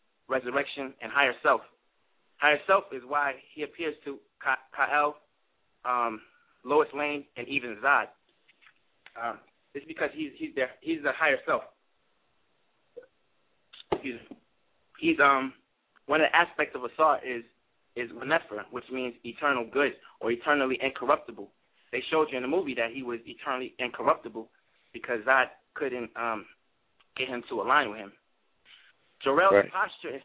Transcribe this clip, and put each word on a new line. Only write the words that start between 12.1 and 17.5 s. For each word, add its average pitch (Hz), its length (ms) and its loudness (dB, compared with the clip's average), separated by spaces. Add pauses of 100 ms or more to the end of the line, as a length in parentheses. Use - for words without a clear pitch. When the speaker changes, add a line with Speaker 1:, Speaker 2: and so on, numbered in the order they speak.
Speaker 1:
Excuse 120 280 -2 (100)
me. - 80 -20 (640)
He's, 160 240 4
um, 135 300 4 (540)
one 151 140 4
of 151 100 6
the - 40 0
aspects 165 400 2
of 127 80 -6
Asar 143 420 2
is, 120 180 -6 (520)